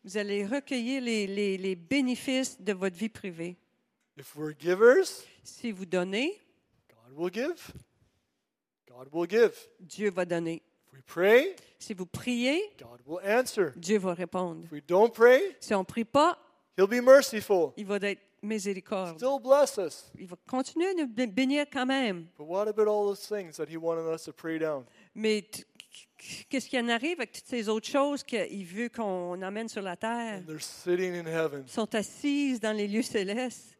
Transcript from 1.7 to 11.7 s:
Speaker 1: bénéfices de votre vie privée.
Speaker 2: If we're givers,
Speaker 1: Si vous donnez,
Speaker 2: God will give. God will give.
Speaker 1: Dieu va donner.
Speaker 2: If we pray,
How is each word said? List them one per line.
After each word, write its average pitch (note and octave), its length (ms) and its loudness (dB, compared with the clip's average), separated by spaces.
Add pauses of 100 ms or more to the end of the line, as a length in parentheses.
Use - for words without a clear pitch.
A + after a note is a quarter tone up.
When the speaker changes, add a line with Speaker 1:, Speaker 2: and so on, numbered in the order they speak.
Speaker 1:
bénéfices B3+ 840 -2
de G3 140 -4
votre F#3 200 -4
vie G#3+ 140 -6
privée. F3 480 -10 (640)
Speaker 2:
If C3+ 180 -20
we're D3+ 220 -6
givers, A3 480 6 (360)
Speaker 1:
Si - 300 -10
vous F#3+ 140 -10
donnez, G3 520 -2 (520)
Speaker 2:
God B2+ 260 -20
will F3 160 -4
give. C#4+ 400 -6 (1120)
God B2+ 280 -20
will E3+ 120 0
give. G#3 280 4 (260)
Speaker 1:
Dieu F#3+ 300 -4
va F3+ 160 -4
donner. E3+ 300 -2 (320)
Speaker 2:
If - 40 -20
we C3+ 140 -20
pray, A#3+ 500 4 (220)